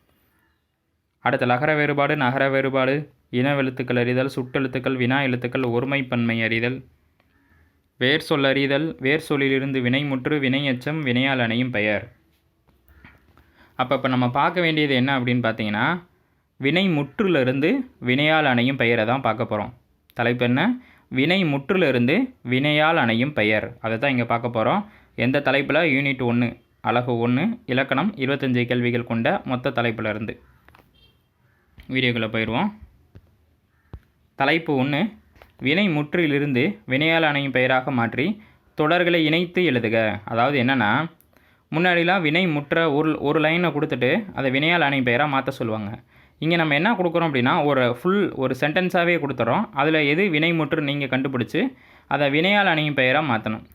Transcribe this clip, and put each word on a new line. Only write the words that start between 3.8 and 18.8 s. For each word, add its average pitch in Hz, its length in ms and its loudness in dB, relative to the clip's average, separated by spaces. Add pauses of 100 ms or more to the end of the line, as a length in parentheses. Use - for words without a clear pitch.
அறிதல், 127 300 -2
சுட்டெழுத்துக்கள், 131 680 -4
வினா 127 200 0
எழுத்துக்கள், 127 480 -2
ஒருமைப்பன்மை 123 720 -2
அறிதல், 117 360 -2 (1200)
வேர் 143 260 2
சொல் 139 220 0
அறிதல், 139 380 0 (140)
வேர் 135 260 0
சொல்லிலிருந்து 135 560 0
வினைமுற்று, 135 580 -2
வினை 135 260 0
எச்சம், 139 380 -4
வினையால் 127 400 0
அணையும் 120 300 -2
பெயர். 104 320 0 (1700)
அப்ப, 127 160 0
இப்ப 131 140 -2
நம்ம 127 220 2
பார்க்க 160 320 0
வேண்டியது 156 320 2
என்ன 127 180 2
அப்படின்னு 123 320 0
பார்த்தீங்கன்னா, 110 420 0 (720)
வினைமுற்றிலிருந்து 147 1120 0 (320)
வினையால் 147 460 2
அணையும் 123 300 2
பெயரை 117 260 2